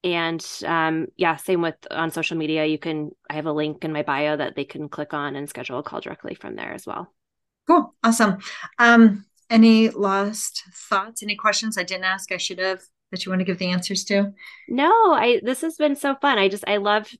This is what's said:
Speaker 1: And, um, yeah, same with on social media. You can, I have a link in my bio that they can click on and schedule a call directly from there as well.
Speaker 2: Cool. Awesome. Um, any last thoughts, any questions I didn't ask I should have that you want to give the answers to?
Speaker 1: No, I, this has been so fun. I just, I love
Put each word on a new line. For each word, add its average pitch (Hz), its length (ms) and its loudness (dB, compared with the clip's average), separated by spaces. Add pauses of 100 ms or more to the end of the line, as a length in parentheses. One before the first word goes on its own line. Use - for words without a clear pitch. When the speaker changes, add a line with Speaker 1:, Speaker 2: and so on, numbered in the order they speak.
Speaker 1:
And, 165 400 -2 (220)
um, 160 520 -2
yeah, 165 200 0
same 185 240 -2
with 165 140 -2 (160)
on 165 200 -4
social 180 280 -6
media. 156 260 -2
You 156 140 0
can, 151 320 -6 (180)
I - 60 -8
have 156 100 -6
a 160 80 -4
link 151 320 -4
in 160 80 -6
my 151 100 -4
bio 151 340 -2
that 143 200 -6
they 143 80 -6
can 151 240 -12
click 147 240 -10
on 143 240 -6
and 143 120 -10
schedule - 320 -10
a - 20 -14
call - 180 -10
directly - 340 -12
from - 220 -14
there 53 160 -12
as - 140 -14
well. - 260 -12 (540)
Speaker 2:
Cool. 330 360 2
Awesome. 226 360 2 (400)
Um, 233 480 8 (240)
any 226 400 8
last 202 720 -4 (100)
thoughts, 214 500 -4
any 208 140 -4
questions 214 400 -2
I 185 60 -2
didn't 185 220 -6
ask 190 280 -4
I 185 60 -4
should 180 220 -6
have 185 220 -2 (280)
that 185 160 -8
you 185 40 -8
want 185 100 0
to 185 40 0
give 180 140 -2
the 180 120 -2
answers 180 340 -2
to? 202 280 0 (360)
Speaker 1:
No, 277 220 2 (220)
I, 240 300 2
this 254 180 -4
has 320 160 -6
been 294 200 0
so 277 260 -2
fun. 277 160 2
I 196 100 4
just, 196 180 -4
I 208 120 0
love 208 420 0